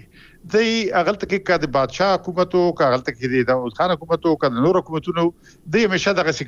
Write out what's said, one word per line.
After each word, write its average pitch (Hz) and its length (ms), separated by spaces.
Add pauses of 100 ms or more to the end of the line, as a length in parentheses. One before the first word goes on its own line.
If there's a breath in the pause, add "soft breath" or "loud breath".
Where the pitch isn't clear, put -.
(520 loud breath)
دی 226 400
هغلته 170 340
کې 190 120 (100)
که 175 80
د 151 100
بادشاه 135 480
حکومت 180 400
و، 175 180
که 170 120
هغلته 127 280
کې 120 200
د 127 140
داود 127 280
خان 180 160
حکومت 165 360
و، 160 100
که 147 120
د 123 40
نور 156 260
حکومتونه 165 440
و، 170 100 (340 soft breath)
دی 196 180
همیشه 190 280
دغسې 160 360